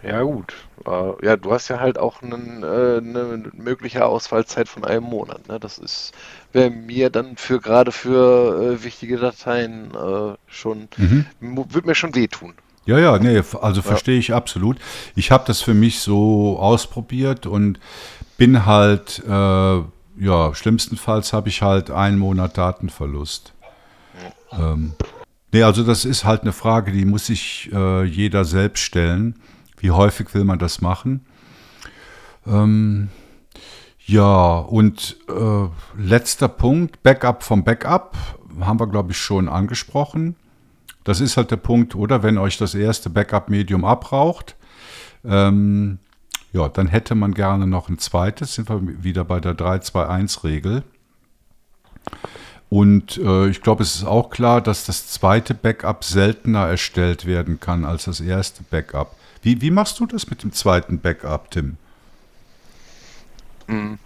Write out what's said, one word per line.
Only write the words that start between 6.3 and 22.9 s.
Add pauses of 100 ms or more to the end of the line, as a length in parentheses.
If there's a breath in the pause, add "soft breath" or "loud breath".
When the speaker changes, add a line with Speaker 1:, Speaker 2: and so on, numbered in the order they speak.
Speaker 1:
wär
mir
dann
für,
gerade
für,
äh,
wichtige
Dateien,
äh, (120)
schon, (100)
Speaker 2:
Mhm. (140)
Speaker 1:
mu-,
würd
mir
schon
wehtun. (340)
Speaker 2:
Ja,
ja,
nee,
f-,
also
Speaker 1:
Ja.
Speaker 2:
verstehe
ich
absolut. (360 loud breath)
Ich
hab
das
für
mich
so
ausprobiert
und (580 loud breath)
bin
halt,
äh,
ja,
schlimmstenfalls
hab
ich
halt
einen
Monat
Datenverlust. (1000 loud breath)